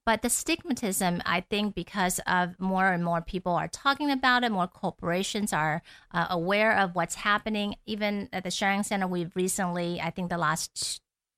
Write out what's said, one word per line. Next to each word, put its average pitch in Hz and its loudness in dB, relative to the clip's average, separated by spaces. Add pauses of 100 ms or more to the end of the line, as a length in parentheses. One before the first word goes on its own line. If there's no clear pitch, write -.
But 220 2
the 240 -4
stigmatism, 233 0
I 175 0
think, 208 -2
because 185 -2
of 180 0
more 190 2
and 170 0
more 170 0
people 180 -4
are 160 0
talking 285 0
about 254 2
it, 226 0
more 180 2
corporations 185 -2
are, 156 0 (320)
uh, 175 0
aware 202 2
of 190 2
what's 170 0
happening. 208 0 (100)
Even 208 -2
at 185 -6
the 180 -6
Sharing 196 0
Center, 196 0
we've 180 -2
recently, 175 0
I 165 -4
think 180 -4
the 180 -2
last - -2
t-, - - (360)